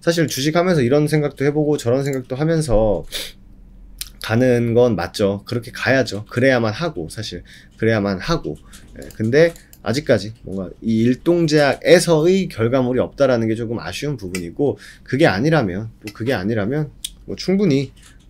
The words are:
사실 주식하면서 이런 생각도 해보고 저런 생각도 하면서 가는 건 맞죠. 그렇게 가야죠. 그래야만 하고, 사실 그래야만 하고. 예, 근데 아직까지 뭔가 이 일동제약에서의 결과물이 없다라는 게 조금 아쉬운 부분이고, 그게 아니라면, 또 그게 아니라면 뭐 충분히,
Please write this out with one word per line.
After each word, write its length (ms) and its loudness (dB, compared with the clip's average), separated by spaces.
사실 260 0
주식하면서 560 0
이런 240 2
생각도 380 -2
해보고 320 0
저런 280 0
생각도 320 -6
하면서 680 0
가는 520 2
건 220 4
맞죠. 500 -2
그렇게 260 -8
가야죠. 540 0
그래야만 460 2
하고, 380 -6
사실 320 -12
그래야만 440 0
하고. 360 -4
예, 120 -16
근데 380 4
아직까지 600 0
뭔가 280 -8
이 220 0
일동제약에서의 1500 2
결과물이 520 0
없다라는 480 0
게 60 0
조금 260 -6
아쉬운 360 -6
부분이고, 600 -4
그게 240 2
아니라면, 640 0
또 60 -12
그게 200 -6
아니라면 580 -2
뭐 120 -10
충분히, 560 0